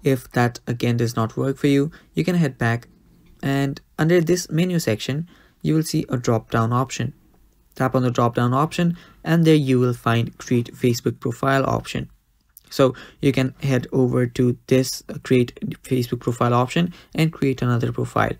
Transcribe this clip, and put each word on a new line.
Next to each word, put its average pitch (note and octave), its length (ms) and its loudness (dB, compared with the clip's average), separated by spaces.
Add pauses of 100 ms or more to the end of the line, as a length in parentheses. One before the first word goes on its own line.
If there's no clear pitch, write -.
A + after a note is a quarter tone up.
if C3+ 280 0
that B2 360 0
again A#2+ 280 0
does A#2+ 200 -2
not A2+ 200 -2
work C3+ 220 -4
for D3+ 100 0
you, C#3+ 240 2 (220)
you D#3 100 -2
can F3+ 120 0
head D3 220 0
back A#2 300 -2 (540)
and C#3 400 -2 (160)
under E3+ 240 4
this F3 280 0
menu F3 300 0
section, C3 480 -4 (340)
you D3+ 120 0
will D#3 100 0
see D#3 240 -2
a C3 100 -2
drop A#2+ 340 -2
down A2+ 200 0
option. B2 420 -4 (680)
Tap C3 160 0
on B2+ 80 2
the B2 80 0
drop A#2+ 240 0
down A#2+ 180 0
option E3+ 440 0 (260)
and E3 220 2
there D#3+ 100 8
you C3+ 240 2
will B2 140 2
find A#2 440 -2
create A#2+ 360 -2
Facebook A#2+ 480 -2
profile C3+ 440 0
option. - 440 -4 (600)
So B2+ 240 2 (280)
you - 100 4
can C3 320 -2
head C3 300 0
over B2+ 340 2
to B2 300 0 (100)
this, C3 400 0
uh, - 160 -12
create B2 340 2 (260)
Facebook B2 360 -4
profile A#2+ 340 -2
option E3 400 0 (220)
and D#3+ 160 0
create C3+ 300 -2
another A#2 320 0
profile. A2+ 460 -2